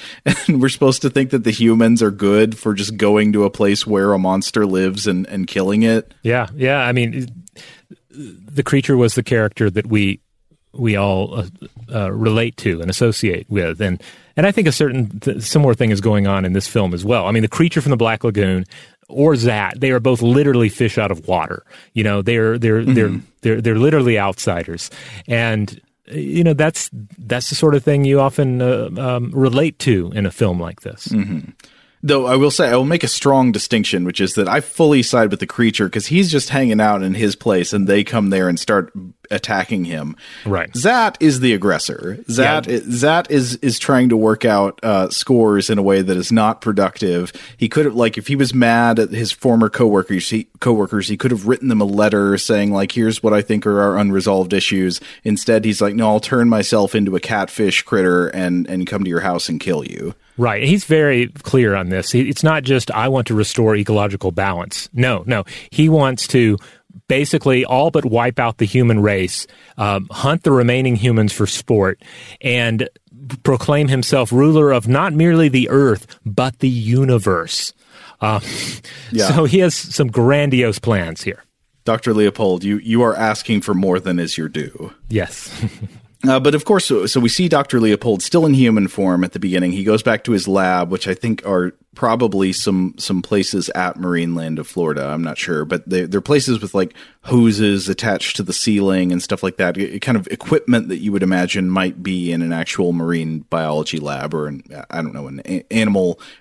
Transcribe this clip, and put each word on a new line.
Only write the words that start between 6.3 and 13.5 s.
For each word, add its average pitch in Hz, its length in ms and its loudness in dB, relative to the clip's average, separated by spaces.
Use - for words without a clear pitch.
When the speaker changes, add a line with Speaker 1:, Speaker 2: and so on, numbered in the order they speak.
Speaker 2:
yeah. 135 320 -2
I 123 60 -2
mean, 123 340 -2
the 135 520 -10
creature 139 340 2
was 120 180 4
the 117 80 -2
character 107 480 0
that 101 160 -4
we, 104 340 0
we 113 240 -2
all, 98 440 -2
uh, 87 60 -6
uh, 98 180 -4
relate 110 460 0
to 85 220 -2
and 85 100 -6
associate 98 580 -2
with, 87 320 -4